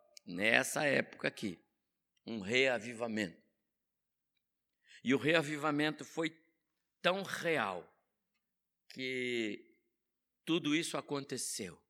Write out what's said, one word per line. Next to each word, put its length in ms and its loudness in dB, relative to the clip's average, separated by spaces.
nessa 580 2
época 440 2
aqui, 340 -6
um 140 -6
reavivamento. 1000 0
E 100 4
o 40 4
reavivamento 840 0
foi 300 -4
tão 200 2
real 640 -2
que 920 -4
tudo 280 0
isso 220 -2
aconteceu. 840 -6